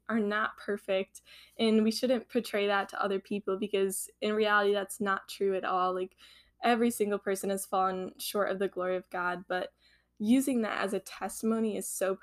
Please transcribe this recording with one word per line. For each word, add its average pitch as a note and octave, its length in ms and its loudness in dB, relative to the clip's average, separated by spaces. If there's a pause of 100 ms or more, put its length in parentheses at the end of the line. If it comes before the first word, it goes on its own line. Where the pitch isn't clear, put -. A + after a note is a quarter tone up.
are A3+ 100 2
not G#3 380 0
perfect, - 640 -4 (360)
and A3 260 4
we A3 80 4
shouldn't A#3+ 380 0
portray G#3 380 0
that G3 220 0
to - 120 -6
other G3 180 0
people, G3 380 -4
because G3 520 -2 (120)
in G#3+ 120 0
reality, G#3 400 4
that's G3 260 -4
not G3 300 -2
true G3 260 0
at F#3 100 -4
all. F#3 280 0
Like, F#3 220 -4 (480)
every A#3 280 4
single G#3 280 0
person G3 300 -2
has G3 160 -2
fallen F#3+ 540 0
short - 320 -2
of F#3+ 80 -4
the G3 80 0
glory F#3 300 -2
of F3+ 120 -8
God, F3+ 380 -4
but F3+ 220 -2 (500)
using B3 440 4
that G#3 200 -2
as G3 100 -2
a F#3+ 60 0
testimony A3 800 -2
is G3 100 -6
so F#3+ 360 -2